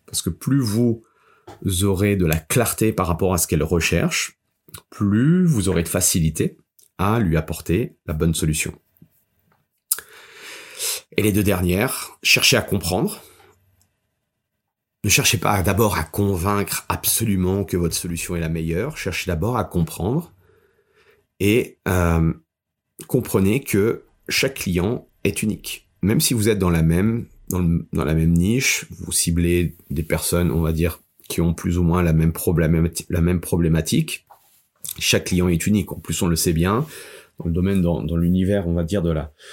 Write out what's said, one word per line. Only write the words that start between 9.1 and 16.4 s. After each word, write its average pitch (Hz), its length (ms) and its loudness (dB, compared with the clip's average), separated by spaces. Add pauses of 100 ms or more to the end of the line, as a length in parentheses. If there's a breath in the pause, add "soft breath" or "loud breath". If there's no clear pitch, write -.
Et - 60 0
les 104 100 2
deux 101 120 2
dernières, 92 800 -2
cherchez - 340 4
à 110 60 2
comprendre. 95 580 -2 (1800 loud breath)
Ne 104 80 2
cherchez - 260 2
pas 98 240 2
d'abord 101 360 2
à 78 60 -2
convaincre 98 880 -2